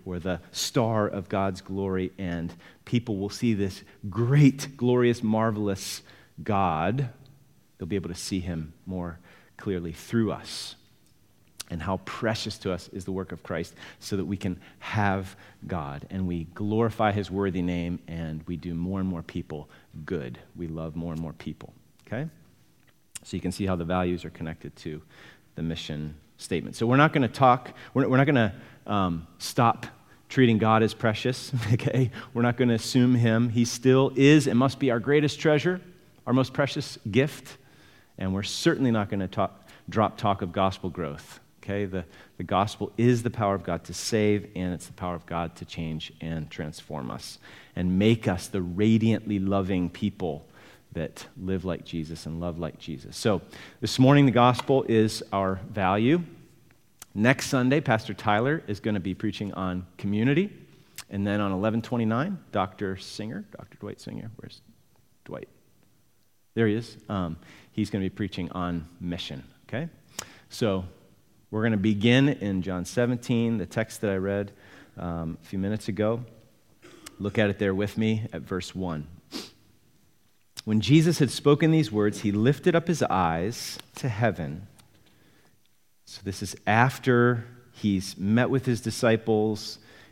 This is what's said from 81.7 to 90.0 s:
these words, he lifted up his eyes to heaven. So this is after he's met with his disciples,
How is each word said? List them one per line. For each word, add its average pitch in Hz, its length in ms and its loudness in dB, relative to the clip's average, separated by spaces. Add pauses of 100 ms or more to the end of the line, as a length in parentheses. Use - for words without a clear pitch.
these 160 200 4
words, 107 300 0
he 104 100 2
lifted 127 420 2
up - 140 2
his 165 160 0
eyes 90 760 -2 (180)
to - 120 -6
heaven. 95 600 -2 (1400)
So - 180 -18
this 98 180 -8
is 98 140 -8 (100)
after 120 800 4 (300)
he's 98 440 -2
met 110 320 2
with 131 160 0
his 120 140 0
disciples, 110 1000 0 (320)